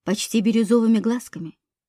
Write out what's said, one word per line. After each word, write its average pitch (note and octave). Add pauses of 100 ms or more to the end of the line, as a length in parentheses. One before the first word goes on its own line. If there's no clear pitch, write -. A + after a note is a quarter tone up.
почти G#3
бирюзовыми A3+
глазками, A3 (300)